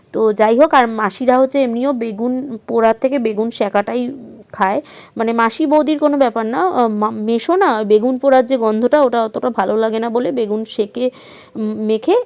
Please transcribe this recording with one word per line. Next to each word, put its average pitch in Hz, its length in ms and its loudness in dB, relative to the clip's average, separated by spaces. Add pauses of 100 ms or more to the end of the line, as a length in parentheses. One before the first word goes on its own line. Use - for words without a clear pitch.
(120)
তো 220 200 0
যাই 220 260 2
হোক, 311 160 4
আর 254 120 4
মাসিরা 226 520 0
হচ্ছে 269 240 2
এমনিও 247 300 -2
বেগুন 233 720 -6
পোড়ার 226 340 2
থেকে 269 180 0
বেগুন 226 320 -2
সেকাটাই 226 600 -4 (400)
খায়। 208 300 -2 (340)
মানে 226 160 -2
মাসি 233 340 0
বৌদির 294 320 2
কোনো 294 200 2
ব্যাপার 233 280 0
না, 254 160 -2
আহ, 262 260 0
মা-, 214 240 -2
মেসো 226 440 -2
না 262 280 2
বেগুন 214 340 2
পোড়ার 262 280 4
যে 262 100 0
গন্ধটা, 226 460 2
ওটা 233 220 2
অতটা 220 260 -4
ভালো 208 260 0
লাগে 220 220 0
না 226 120 -4
বলে 247 220 -2
বেগুন 220 320 -2
সেকে, 233 460 -4 (460)
উম, 214 200 -4
মেখে 220 500 0